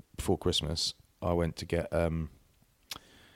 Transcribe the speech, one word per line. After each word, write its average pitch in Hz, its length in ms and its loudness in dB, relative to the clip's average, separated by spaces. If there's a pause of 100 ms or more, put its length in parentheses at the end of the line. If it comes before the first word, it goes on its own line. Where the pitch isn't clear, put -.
(160)
before - 220 0
Christmas, 80 560 0 (280)
I 90 100 0
went 85 240 2
to 90 100 -8
get, 85 260 -2
um, 82 380 0 (1040)